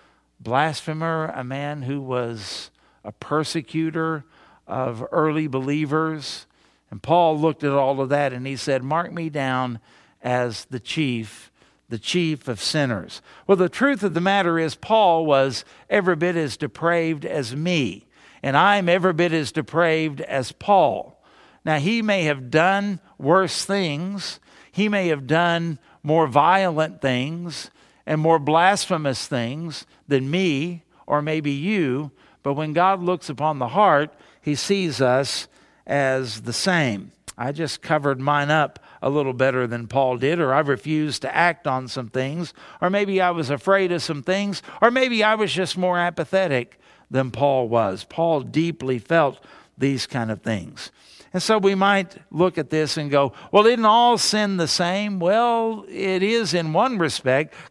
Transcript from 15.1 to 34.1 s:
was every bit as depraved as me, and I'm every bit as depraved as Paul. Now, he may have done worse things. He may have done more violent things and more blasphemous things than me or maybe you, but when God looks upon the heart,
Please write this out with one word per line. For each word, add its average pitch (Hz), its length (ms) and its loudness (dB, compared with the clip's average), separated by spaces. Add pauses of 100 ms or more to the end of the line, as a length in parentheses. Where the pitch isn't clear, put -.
was 135 380 2 (260)
every 185 260 2
bit 170 200 0
as 151 200 -2
depraved 160 720 -2
as 131 280 -4
me, 143 520 -2 (360)
and 135 140 0
I'm 190 320 4
every 180 240 4
bit 165 200 2
as 156 200 -2
depraved 160 680 0
as - 300 -4
Paul. - 680 2 (420)
Now, 156 140 0
he 208 220 0
may 202 240 0
have 135 260 -2
done 190 500 2 (180)
worse 170 480 2
things. 185 760 -4 (300)
He 208 180 0
may 196 200 0
have 139 180 -2
done 170 520 0 (240)
more 156 240 4
violent 160 760 4
things 143 680 -4 (360)
and 156 140 0
more 160 180 4
blasphemous 156 880 2
things 143 580 -6 (240)
than 139 220 0
me 170 540 -2 (220)
or 147 140 0
maybe 151 300 -2
you, 147 640 -2 (320)
but 139 100 0
when 151 200 -4
God 185 280 2
looks 175 280 -4
upon 147 280 -2
the 123 100 -4
heart, 151 440 4 (280)